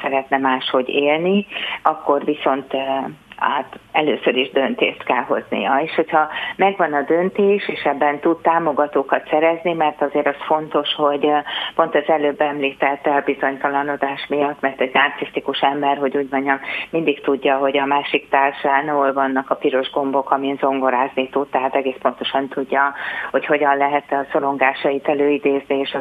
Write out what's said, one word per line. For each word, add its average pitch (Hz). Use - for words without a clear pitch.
szeretne 135
máshogy 131
élni, 160
akkor 147
viszont, 147
ö, 139
hát -
először 147
is 131
döntést -
kell 127
hoznia. 117
És 160
hogyha 156
megvan 190
a 143
döntés, 190
és -
ebben 147
tud 165
támogatókat 147
szerezni, 165
mert 156
azért 147
az 143
fontos, 156
hogy, 143
ö, 147
pont 165
az 147
előbb 147
említett 143
elbizonytalanodás 139
miatt, 143
mert 135
egy 131
narcisztikus 139
ember, 143
hogy 139
úgy 139
mondjam, 139
mindig 151
tudja, 139
hogy 139
a 139
másik 143
társán 139
hol 139
vannak 135
a -
piros 131
gombok, 135
amin 139
zongorázni 131
tud, 143
tehát 131
egész 131
pontosan 131
tudja, 139
hogy 131
hogyan 143
lehet 143
a 139
szorongásait 139
előidézni, 143
és 139